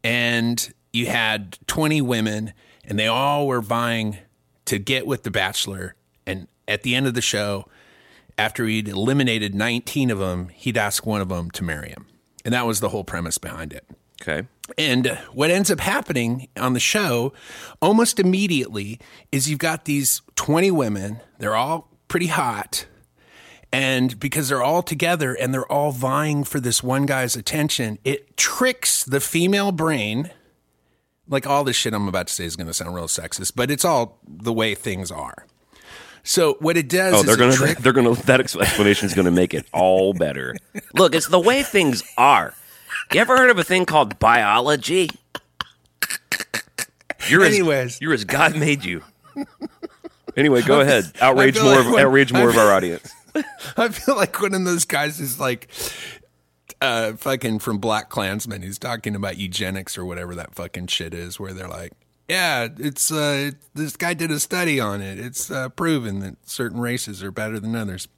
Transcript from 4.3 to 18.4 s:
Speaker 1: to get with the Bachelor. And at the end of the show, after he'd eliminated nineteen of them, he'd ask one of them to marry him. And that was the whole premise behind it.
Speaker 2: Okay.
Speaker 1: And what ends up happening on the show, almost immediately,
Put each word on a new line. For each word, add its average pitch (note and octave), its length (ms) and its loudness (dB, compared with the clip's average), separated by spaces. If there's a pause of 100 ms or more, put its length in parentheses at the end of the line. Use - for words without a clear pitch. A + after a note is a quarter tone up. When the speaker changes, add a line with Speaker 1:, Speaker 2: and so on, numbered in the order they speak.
Speaker 1:
to G#2+ 120 -2
get C3 280 -2
with C3 180 -4
the A2 60 -6
Bachelor. F#2+ 640 -4 (320)
And F#2 200 -8 (200)
at G#2 160 -4
the B2 120 0
end C3+ 120 0
of A#2+ 80 -2
the B2 80 -2
show, G2+ 440 -4 (720)
after A2 300 -2
he'd A2 220 -2
eliminated A2 680 0
nineteen A#2+ 560 -2
of G2+ 80 -2
them, F2+ 320 -4
he'd A#2 260 -6
ask G#2 280 -2
one G#2+ 160 -2
of F#2 80 -4
them F2 240 -6
to - 120 -8
marry D2+ 260 -8
him. - 160 -20 (380)
And A#2+ 100 -2
that B2 120 0
was A2 140 -2
the G#2 100 -2
whole G2+ 140 -6
premise E2+ 340 -6
behind D#2+ 340 -12
it. - 120 -18 (380)
Speaker 2:
Okay. D#2+ 240 -6 (300)
Speaker 1:
And B2+ 320 0 (240)
what D3 180 0
ends F#3+ 200 2
up E3+ 100 0
happening C3 760 -2
on B2+ 180 0
the B2 60 -2
show, C#3 520 0 (500)
almost A3 380 4
immediately, D3+ 800 0 (320)